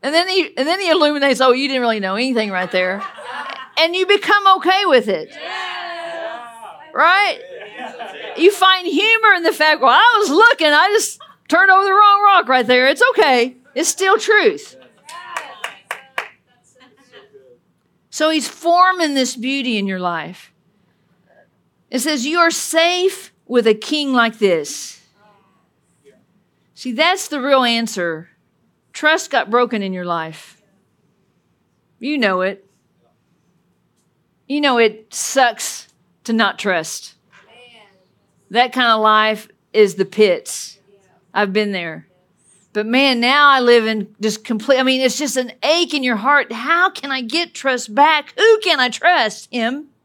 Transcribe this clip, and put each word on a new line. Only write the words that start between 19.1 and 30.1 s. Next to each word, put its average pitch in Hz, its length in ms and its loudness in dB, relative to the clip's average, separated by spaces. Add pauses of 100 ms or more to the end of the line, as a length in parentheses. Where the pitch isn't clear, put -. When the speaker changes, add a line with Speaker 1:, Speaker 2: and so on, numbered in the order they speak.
Speaker 1:
this 254 200 -2
beauty 254 420 -4
in 196 80 -4
your 190 140 -6
life. 170 540 -8 (1400)
It 254 80 -4
says, 269 260 -4
"You 320 140 -2
are 330 120 4
safe 359 840 -2 (140)
with 233 200 0
a 220 80 -2
king 285 380 -6
like 226 260 0
this." 170 600 -4 (1800)
See, 254 140 -8
that's 349 340 0
the 285 140 -6
real 269 220 2
answer. 196 680 -4 (640)
Trust 311 380 0
got 226 180 -2
broken 240 340 0
in 190 80 -6
your 180 140 -8
life. 160 560 -10 (1400)